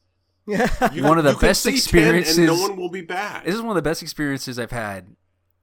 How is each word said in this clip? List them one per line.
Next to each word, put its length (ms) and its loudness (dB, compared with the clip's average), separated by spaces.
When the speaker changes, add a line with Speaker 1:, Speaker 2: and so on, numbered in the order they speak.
Speaker 1:
<laughs> 280 -20
Yeah. 460 0
Speaker 2:
You 120 -4
Speaker 3:
one 140 2
of 60 2
the 80 4
Speaker 2:
you 40 0
can 120 4
Speaker 3:
best 140 2
Speaker 2:
say 80 0
ten 60 -2
Speaker 3:
experiences. 600 2
Speaker 2:
and 80 6
no 140 4
one 160 -2
will 140 -6
be 120 -10
bad. 420 -8
Speaker 3:
This 100 -2
is 60 -4
one 100 -6
of 120 0
the 60 -2
best 140 -4
experiences 560 -6
I've 120 -6
had 460 -10